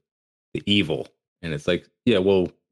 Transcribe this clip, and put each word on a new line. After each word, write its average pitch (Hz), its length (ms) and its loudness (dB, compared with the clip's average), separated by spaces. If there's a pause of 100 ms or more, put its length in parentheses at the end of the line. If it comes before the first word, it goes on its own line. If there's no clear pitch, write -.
(520)
the - 140 -8
evil. 92 420 0 (340)
And 82 100 -6
it's 76 140 -10
like, 90 220 -2 (160)
yeah, 110 140 2
well, 92 340 2 (200)